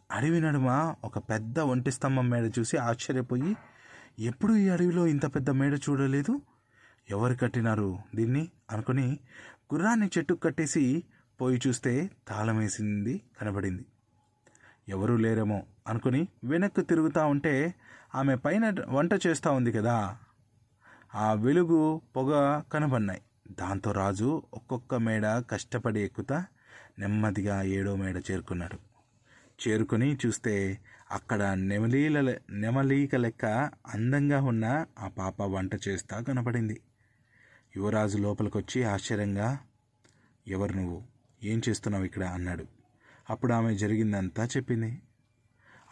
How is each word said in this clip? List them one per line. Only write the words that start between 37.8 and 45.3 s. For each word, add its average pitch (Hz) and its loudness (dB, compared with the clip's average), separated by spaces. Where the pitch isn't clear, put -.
లోపలికొచ్చి 104 -2
ఆశ్చర్యంగా, 104 -2
"ఎవరు 95 -2
నువ్వు, 90 -4
ఏం 113 -2
చేస్తున్నావు 101 -2
ఇక్కడ?" 92 -4
అన్నాడు. 90 -6
అప్పుడు 117 0
ఆమె 113 2
జరిగిందంతా 104 0
చెప్పింది. 123 -4